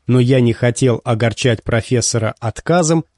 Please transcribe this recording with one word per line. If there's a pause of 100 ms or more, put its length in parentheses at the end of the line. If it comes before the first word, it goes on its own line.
Но
я
не
хотел
огорчать
профессора
отказом (120)